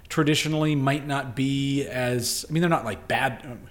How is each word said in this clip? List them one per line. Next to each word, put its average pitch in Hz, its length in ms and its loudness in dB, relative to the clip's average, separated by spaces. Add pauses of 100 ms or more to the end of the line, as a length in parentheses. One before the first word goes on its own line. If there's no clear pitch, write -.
traditionally 156 680 2
might 139 320 2
not 135 300 -4
be 139 500 0
as, 123 640 -2
I - 40 -6
mean, 156 80 2
they're 175 80 4
not, 143 160 2
like, 107 220 -6
bad, 123 520 -2 (120)